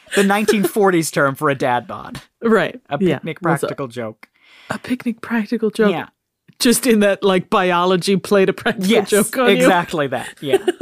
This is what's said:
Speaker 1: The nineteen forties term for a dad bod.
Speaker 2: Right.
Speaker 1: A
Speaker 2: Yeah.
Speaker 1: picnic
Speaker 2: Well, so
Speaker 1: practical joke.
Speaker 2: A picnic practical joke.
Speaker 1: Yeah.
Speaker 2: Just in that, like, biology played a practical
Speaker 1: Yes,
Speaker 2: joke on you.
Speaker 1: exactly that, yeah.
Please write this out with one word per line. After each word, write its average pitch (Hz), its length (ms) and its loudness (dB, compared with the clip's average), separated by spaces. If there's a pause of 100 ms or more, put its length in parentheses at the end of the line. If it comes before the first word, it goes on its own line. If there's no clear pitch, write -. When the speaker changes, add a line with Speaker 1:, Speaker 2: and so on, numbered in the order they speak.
(160)
Speaker 1:
The 202 80 4
nineteen 208 400 2
forties 190 480 2
term 139 240 0
for 151 140 -2
a 139 60 0
dad 123 300 -2
bod. - 360 -14 (200)
Speaker 2:
Right. 220 380 0 (100)
Speaker 1:
A 143 80 -4
Speaker 2:
Yeah. 170 200 0
Speaker 1:
picnic - 240 -10
Speaker 2:
Well, 147 160 0
so - 100 -6
Speaker 1:
practical 139 220 -8
joke. 113 400 -12 (400)
Speaker 2:
A 208 100 -10
picnic 240 400 -6
practical 220 500 -4
joke. 208 220 0
Speaker 1:
Yeah. 147 160 -6 (520)
Speaker 2:
Just 247 280 2
in 220 140 4
that, 196 240 2
like, 185 240 2
biology 180 680 2
played 190 320 2
a 190 60 0
practical 196 360 -2
Speaker 1:
Yes, 214 200 2
Speaker 2:
joke 208 280 0
on 247 120 2
you. 254 80 4
Speaker 1:
exactly 175 500 2
that, 120 220 -8 (120)
yeah. 135 240 0 (160)